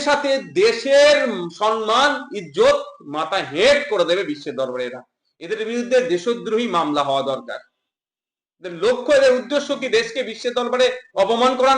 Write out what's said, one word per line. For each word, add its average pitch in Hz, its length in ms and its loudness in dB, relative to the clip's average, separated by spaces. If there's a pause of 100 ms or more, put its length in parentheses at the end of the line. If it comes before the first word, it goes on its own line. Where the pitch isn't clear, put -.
সাথে 285 240 0 (320)
দেশের 277 540 4 (420)
সম্মান 220 520 0 (280)
ইজ্জত 196 400 2 (380)
মাথা 165 220 -4 (120)
হেঁট 240 300 4 (100)
করে 190 200 0
দেবে 185 200 0
বিশ্বের 143 300 -10
দরবারে। 127 280 -6
এরা, 127 120 -12 (440)
এদের 208 160 -8 (100)
বিরুদ্ধে 240 280 0 (140)
দেশদ্রোহী 220 540 -2 (100)
মামলা 147 320 0
হওয়া 135 140 0 (100)
দরকার। 113 280 -10 (1000)
এদের 175 140 -12 (120)
লক্ষ্য, 247 340 0
এদের 262 220 6
উদ্দেশ্য 285 280 -4 (120)
কি 262 60 -6 (120)
দেশকে 233 220 -4 (100)
বিশ্বের 240 280 -6
দরবারে 247 280 0 (360)
অপমান 233 380 2
করা 262 180 4